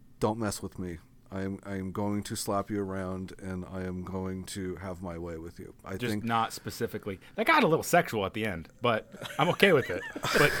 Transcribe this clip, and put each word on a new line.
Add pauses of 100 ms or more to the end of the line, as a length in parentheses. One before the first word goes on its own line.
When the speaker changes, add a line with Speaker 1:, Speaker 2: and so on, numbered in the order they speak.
(200)
Speaker 1:
don't
mess
with
me. (360)
I
am,
I
am
going
to
slap
you
around, (100)
and
I
am
going
to
have
my
way
with
you. (100)
I
Speaker 2:
Just
Speaker 1:
think
Speaker 2:
not
specifically. (180)
That
got
a
little
sexual
at
the
end, (140)
but (280)
I'm
okay
with
it. (180)
Speaker 1:
<laughs>
Speaker 2:
But